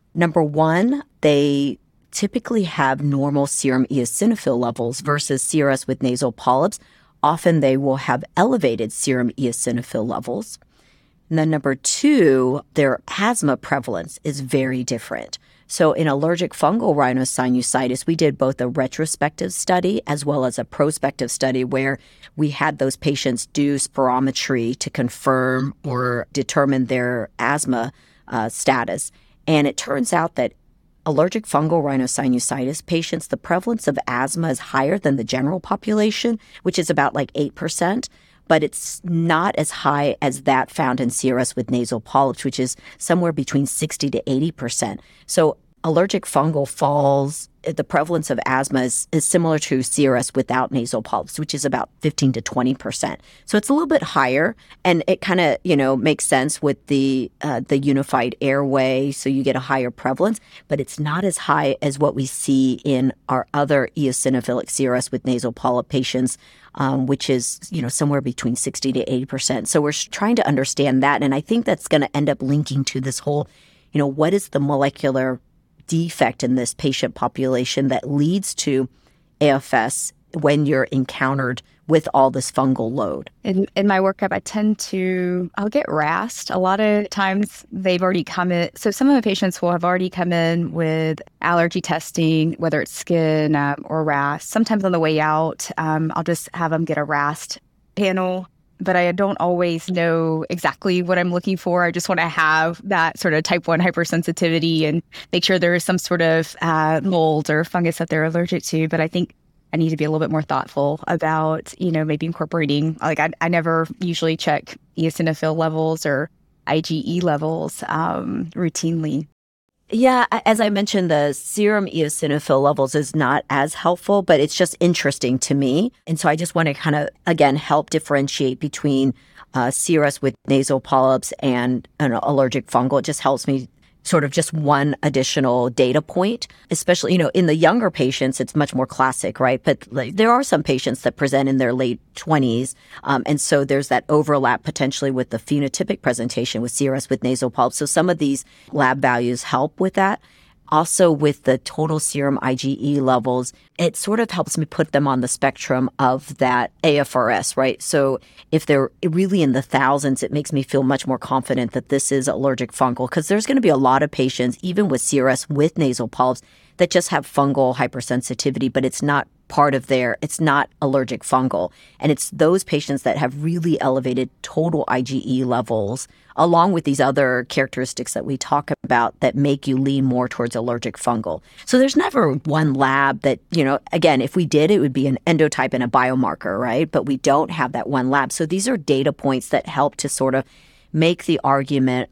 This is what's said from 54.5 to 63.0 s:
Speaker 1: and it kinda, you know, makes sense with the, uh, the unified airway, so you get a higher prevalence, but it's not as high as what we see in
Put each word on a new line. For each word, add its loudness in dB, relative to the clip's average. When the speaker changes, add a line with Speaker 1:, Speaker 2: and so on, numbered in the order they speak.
Speaker 1:
and 2
it 2
kinda, 2
you 2
know, 2
makes 0
sense 0
with -2
the, 0
uh, -2
the 2
unified 0
airway, 0
so -4
you 0
get 0
a -4
higher -2
prevalence, -2
but -2
it's -8
not -2
as -2
high 0
as -2
what 2
we -2
see 0
in 2